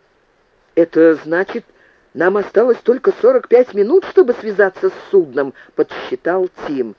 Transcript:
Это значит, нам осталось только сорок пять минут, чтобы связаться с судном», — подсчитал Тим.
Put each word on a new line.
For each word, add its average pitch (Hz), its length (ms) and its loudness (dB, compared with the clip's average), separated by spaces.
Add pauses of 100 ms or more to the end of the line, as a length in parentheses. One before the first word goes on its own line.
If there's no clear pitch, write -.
(760)
Это 165 400 2
значит, 170 500 -6 (480)
нам 196 240 0
осталось 220 400 0
только 226 340 0 (100)
сорок 240 280 2
пять 247 240 2
минут, 220 320 0
чтобы 254 280 2
связаться 196 560 -2
с - 220 -10
судном», — 139 420 0 (220)
подсчитал - 720 -4 (180)
Тим. 123 320 -6